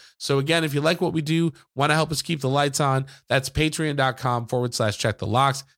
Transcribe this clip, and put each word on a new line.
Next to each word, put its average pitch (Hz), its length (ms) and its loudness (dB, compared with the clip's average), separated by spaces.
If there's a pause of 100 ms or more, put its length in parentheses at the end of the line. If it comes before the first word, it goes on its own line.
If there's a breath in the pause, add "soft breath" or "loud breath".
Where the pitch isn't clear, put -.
(180 loud breath)
So 139 220 -2
again, 160 240 0
if 143 100 -2
you 143 80 0
like 165 180 2
what 180 140 0
we 160 80 0
do, 160 320 0 (200 loud breath)
want 143 180 0
to 151 40 4
help 160 160 0
us 143 100 -4
keep 160 200 -4
the 131 80 0
lights 143 300 0
on, 135 260 2 (240 loud breath)
that's 135 200 0
patreon 156 460 -2
dot 131 220 0
com 120 300 -2
forward 123 260 -2
slash 107 240 0
check 110 220 -2
the - 80 -6
locks. 131 360 2 (140 soft breath)